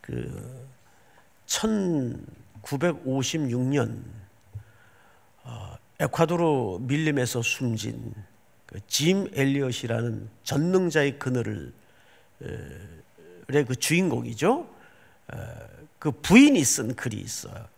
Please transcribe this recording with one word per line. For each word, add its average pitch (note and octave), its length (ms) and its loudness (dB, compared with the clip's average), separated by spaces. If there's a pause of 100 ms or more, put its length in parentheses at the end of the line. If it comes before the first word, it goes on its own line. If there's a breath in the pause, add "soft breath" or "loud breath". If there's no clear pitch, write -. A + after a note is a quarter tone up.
그 B2+ 580 -10 (760 soft breath)
천구백오십육 C#3+ 2250 -2
년, C3 420 0 (1400 loud breath)
어, A2+ 320 -14 (240)
에콰도르 D3+ 800 2
밀림에서 C3 640 0
숨진 A2+ 720 -4 (500)
그 - 220 -14
짐 F#3 480 2
엘리엇이라는 A#2+ 960 0 (140)
전능자의 D#3+ 720 2
그늘을, G#2+ 560 -4 (680 soft breath)
에, - 40 -12 (1000)
의 C#3 160 4
그 B2 120 -2
주인공이죠. D#3+ 920 2 (680 loud breath)
에, - 20 -10 (600)
그 D3+ 120 0
부인이 A#3+ 540 8
쓴 A2+ 300 0
글이 G#2+ 220 -4
있어요. G2+ 500 -12 (100)